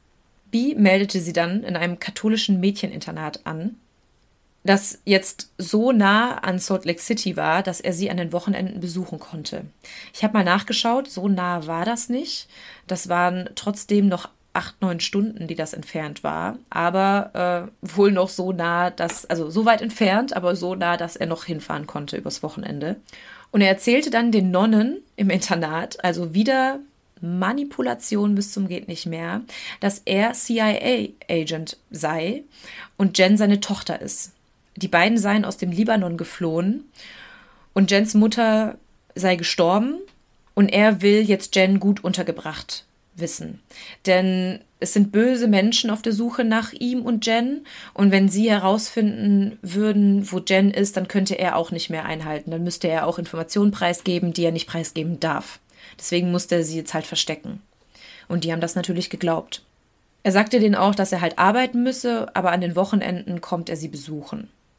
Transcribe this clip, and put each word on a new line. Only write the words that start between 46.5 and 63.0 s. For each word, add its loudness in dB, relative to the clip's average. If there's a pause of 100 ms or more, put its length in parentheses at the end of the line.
ihm -4
und 0
Jen 0 (260)
und 6
wenn 6
sie 2
herausfinden 2
würden, 2
wo -2
Jen 4
ist, 0
dann -4
könnte 0
er 0
auch -2
nicht -6
mehr -6
einhalten. -8
Dann -4
müsste -4
er 0
auch -2
Informationen 0
preisgeben, 0
die -2
er 2
nicht -4
preisgeben -6
darf. -4 (400)
Deswegen 0
musste 0
er 2
sie -4
jetzt -6
halt -4
verstecken. -6 (640)
Und -2
die -2
haben -2
das -4
natürlich -2
geglaubt. -4 (600)
Er 2
sagte 4
denen 6
auch, 4
dass 0
er -2
halt -2
arbeiten 2
müsse, -2
aber 0
an 0
den -2
Wochenenden -2